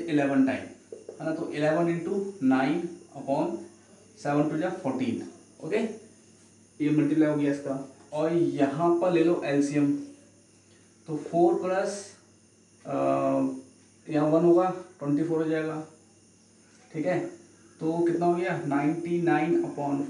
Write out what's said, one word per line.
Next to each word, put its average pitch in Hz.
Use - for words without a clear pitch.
इलेवन 139
टाइम, -
है 156
ना, 160
तो 160
इलेवन 156
इंटू 190
नाइन 135
upon 135
सेवन 147
to 160
the 180
fourteen, 127
ओके, 165
ये 147
मल्टीप्लाई 151
हो 151
गया 143
इसका। 135
और 156
यहाँ 147
पर 180
ले 165
लो 170
एलसीएम, 143
तो 151
फ़ोर 175
प्लस, 190
अ, 139
यहाँ 151
वन 165
होगा, 175
ट्वेंटी 143
फ़ोर 160
हो 156
जाएगा, 156
ठीक 156
है। 180
तो 160
कितना 170
हो 175
गया, 175
नाइंटी 160
नाइन 165
upon 143